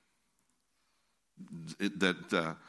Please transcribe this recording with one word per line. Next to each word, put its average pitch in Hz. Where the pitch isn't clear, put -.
It, 101
that, 90
uh, 82